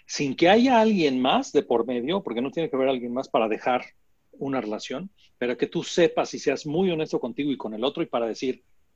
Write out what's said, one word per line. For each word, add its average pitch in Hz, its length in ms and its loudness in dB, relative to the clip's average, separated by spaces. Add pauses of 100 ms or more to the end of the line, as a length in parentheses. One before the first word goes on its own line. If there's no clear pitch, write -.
sin 139 280 -4
que 165 140 4
haya 240 320 6
alguien 170 400 2
más 156 320 0
de 143 100 4
por 117 240 0
medio, 131 360 -2
porque 113 180 -4
no 135 100 -4
tiene 165 200 -4
que 139 60 -4
haber 131 120 2
alguien 123 240 -2
más 131 160 -6
para 117 180 2
dejar 123 380 -2 (480)
una 135 280 -4
relación, 120 500 -8 (260)
pero 120 200 -2
que 143 100 0
tú 143 180 -6
sepas 160 500 4
y 127 40 -10
seas - 280 -2
muy 185 240 0
honesto 156 300 -2
contigo 139 320 -4
y 123 60 -2
con 110 160 -10
el 110 100 -4
otro 143 180 -2
y - 40 -4
para 117 200 -2
decir, 127 380 -4 (320)